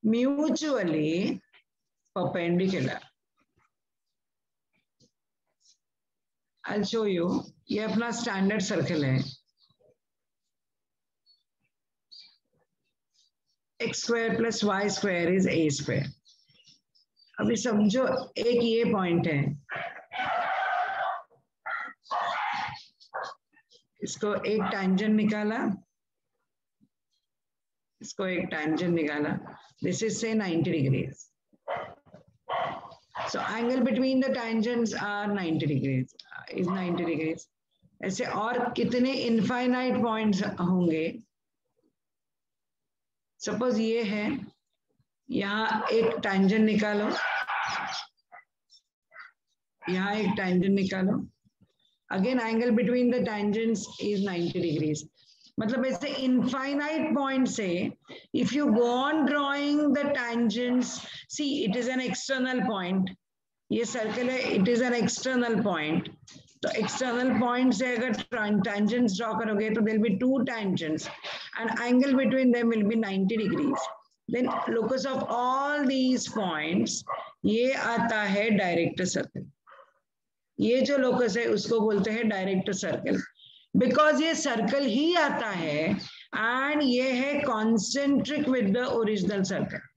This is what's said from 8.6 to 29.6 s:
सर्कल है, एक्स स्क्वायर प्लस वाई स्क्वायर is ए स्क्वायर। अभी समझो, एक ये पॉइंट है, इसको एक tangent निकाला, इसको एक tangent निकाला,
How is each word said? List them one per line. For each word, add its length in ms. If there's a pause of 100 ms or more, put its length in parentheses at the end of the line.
सर्कल 420
है, 120 (4000)
एक्स 220
स्क्वायर 340
प्लस 280
वाई 260
स्क्वायर 480
is 100
ए 200 (120)
स्क्वायर। 320 (1300)
अभी 160
समझो, 500 (320)
एक 240
ये 300
पॉइंट 340
है, 160 (4000)
इसको 300
एक 280 (100)
tangent 440
निकाला, 420 (2500)
इसको 260
एक 240
tangent 440
निकाला, 440 (440)